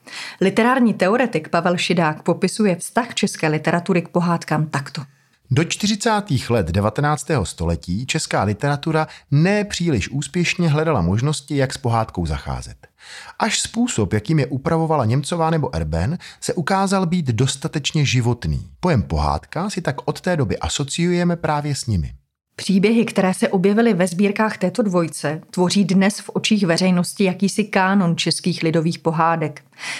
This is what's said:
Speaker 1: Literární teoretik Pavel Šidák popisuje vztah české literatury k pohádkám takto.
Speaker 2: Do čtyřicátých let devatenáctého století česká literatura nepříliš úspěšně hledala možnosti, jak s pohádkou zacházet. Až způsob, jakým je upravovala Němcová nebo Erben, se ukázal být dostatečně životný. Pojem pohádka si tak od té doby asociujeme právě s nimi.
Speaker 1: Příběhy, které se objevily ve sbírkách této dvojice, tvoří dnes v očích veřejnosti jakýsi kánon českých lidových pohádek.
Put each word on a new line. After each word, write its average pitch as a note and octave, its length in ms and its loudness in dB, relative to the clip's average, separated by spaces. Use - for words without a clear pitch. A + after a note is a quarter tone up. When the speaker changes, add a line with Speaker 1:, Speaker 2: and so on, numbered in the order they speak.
Speaker 1:
Literární A3+ 520 4
teoretik G3 560 0
Pavel F3 280 0
Šidák E3+ 460 0
popisuje F#3 520 0
vztah A#3+ 380 -4
české - 340 -2
literatury E3+ 540 0
k F3 60 -6
pohádkám E3 580 0
takto. C#3 360 -8
Speaker 2:
Do A#2+ 120 4
čtyřicátých G#3 840 -2
let A2+ 180 2
devatenáctého A2+ 800 0
století E2+ 600 -4
česká D3+ 380 -2
literatura C#3+ 640 0
nepříliš F3 800 0
úspěšně E3+ 600 -2
hledala D3+ 320 2
možnosti, A#2+ 560 0
jak C3+ 160 0
s - 40 -8
pohádkou A2+ 480 -2
zacházet. C2+ 600 -8
Až G#3+ 200 0
způsob, A#3 540 -2
jakým E3 260 0
je C#3 60 2
upravovala D#3+ 600 0
Němcová D3 440 0
nebo D#3+ 260 -2
Erben, E2 420 -2
se - 120 -2
ukázal F#3+ 520 0
být E3+ 200 -2
dostatečně C3+ 800 -2
životný. A2 600 0
Pojem D3 240 2
pohádka D2+ 680 -2
si F#3 120 -6
tak D#3 140 -2
od - 160 -4
té F3+ 160 0
doby A#2 200 0
asociujeme F3 760 0
právě D3+ 400 -2
s - 120 -8
nimi. D#2+ 260 0
Speaker 1:
Příběhy, G3+ 500 4
které F#3+ 280 2
se A3+ 160 0
objevily G3+ 440 4
ve F#3 140 2
sbírkách G3+ 500 0
této F3+ 240 0
dvojice, E3+ 600 -2
tvoří F3+ 340 2
dnes F#3+ 340 4
v - 100 -16
očích G3+ 360 2
veřejnosti F3 580 2
jakýsi F#3 400 0
kánon F#3+ 540 2
českých - 460 -2
lidových E3 360 2
pohádek. E3 600 0